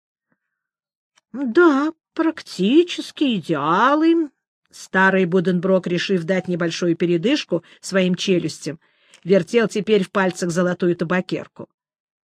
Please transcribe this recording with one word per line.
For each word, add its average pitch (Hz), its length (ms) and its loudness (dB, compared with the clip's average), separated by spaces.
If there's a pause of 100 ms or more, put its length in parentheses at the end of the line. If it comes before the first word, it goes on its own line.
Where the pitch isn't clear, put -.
(1300)
Да, 285 580 2 (220)
практические 302 1200 0
идеалы. 254 920 2 (400)
Старый 190 560 2
Буденброк, 180 600 0
решив 175 360 -2
дать 185 240 -2
небольшую 170 480 -2
передышку 175 680 0 (160)
своим 185 360 0
челюстям, 160 640 -4 (440)
вертел 196 440 2
теперь 214 360 0
в - 80 -14
пальцах 185 400 -2
золотую 175 440 0
табакерку. 170 760 -6 (680)